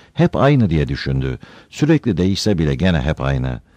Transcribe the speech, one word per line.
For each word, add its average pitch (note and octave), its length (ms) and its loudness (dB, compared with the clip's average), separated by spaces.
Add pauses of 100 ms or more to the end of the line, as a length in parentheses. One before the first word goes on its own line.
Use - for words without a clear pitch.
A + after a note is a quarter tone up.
(140)
"Hep E3+ 220 0
aynı." C3 340 2
diye D2+ 180 0
düşündü. C2 520 -4 (300)
Sürekli D3 480 0
değişse F#2+ 400 0
bile D2 180 0
gene E2+ 260 0
hep C#2 200 -2
aynı. C2 400 -4 (160)